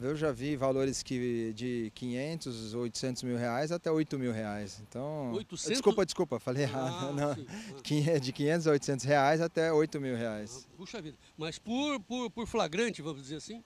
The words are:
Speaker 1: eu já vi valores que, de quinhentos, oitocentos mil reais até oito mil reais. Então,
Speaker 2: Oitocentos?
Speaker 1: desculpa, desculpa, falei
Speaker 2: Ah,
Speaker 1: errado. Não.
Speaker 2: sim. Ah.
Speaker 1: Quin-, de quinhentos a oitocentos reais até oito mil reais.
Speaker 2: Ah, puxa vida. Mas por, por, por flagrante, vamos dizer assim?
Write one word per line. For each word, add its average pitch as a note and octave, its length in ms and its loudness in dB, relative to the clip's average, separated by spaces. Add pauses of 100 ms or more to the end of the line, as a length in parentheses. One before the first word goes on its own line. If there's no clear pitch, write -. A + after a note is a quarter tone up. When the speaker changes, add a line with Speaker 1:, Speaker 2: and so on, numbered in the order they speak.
Speaker 1:
eu C#3 140 0
já D3+ 160 2
vi C3+ 260 -2
valores C3+ 460 2
que, A#2+ 500 0
de A#2 400 -4
quinhentos, B2 800 -6
oitocentos A#2+ 480 -4
mil B2 160 -2
reais B2 340 0
até E3+ 200 -2
oito D#3 260 2
mil B2+ 160 0
reais. G#2 480 -4
Então, C3+ 520 -6
Speaker 2:
Oitocentos? F#3+ 440 -4
Speaker 1:
desculpa, G#3 260 6
desculpa, D#3 360 0
falei C3 240 0
Speaker 2:
Ah, C3+ 40 2
Speaker 1:
errado. C3 460 -2
Não. C#3+ 220 0
Speaker 2:
sim. C#3+ 120 -10
Ah. G3+ 360 -12
Speaker 1:
Quin-, D3+ 360 4
de C3 140 -4
quinhentos D#3 340 2
a D3+ 40 6
oitocentos C#3 340 2
reais D3 340 6
até E3 320 2
oito D#3 300 4
mil B2+ 160 -2
reais. A2+ 500 -6
Speaker 2:
Ah, - 80 -20
puxa F#3+ 240 -12
vida. D3+ 160 -12 (220)
Mas D#3+ 220 -6
por, C4+ 420 0
por, A#3 300 -4
por A#3 160 -6
flagrante, F#3+ 560 0
vamos C#3+ 180 -6
dizer C3+ 140 -10
assim? A3 300 -12